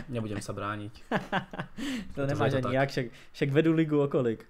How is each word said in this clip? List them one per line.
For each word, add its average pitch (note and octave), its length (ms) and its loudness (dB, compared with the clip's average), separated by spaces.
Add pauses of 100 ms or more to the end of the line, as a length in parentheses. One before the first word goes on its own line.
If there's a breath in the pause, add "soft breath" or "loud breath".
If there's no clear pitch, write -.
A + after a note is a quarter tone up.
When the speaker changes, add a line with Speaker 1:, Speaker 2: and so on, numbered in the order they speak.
Speaker 1:
nebudem G#2+ 320 -4
se - 120 -6
bránit. G2+ 400 -6 (100)
Speaker 2:
<laughs> - 60 -10
To G3+ 1040 -4
Speaker 1:
Protože C#3 140 -2
Speaker 2:
nemáš C#3 260 2
Speaker 1:
je C3 80 2
to B2 60 0
Speaker 2:
ani B2+ 100 0
Speaker 1:
tak. C3+ 40 4
Speaker 2:
jak, C#3 80 2
však, C3+ 160 -2 (260 loud breath)
však D3 180 0
vedu D#3+ 240 6
ligu D3+ 300 4
o C#3 40 2
kolik? B2 420 0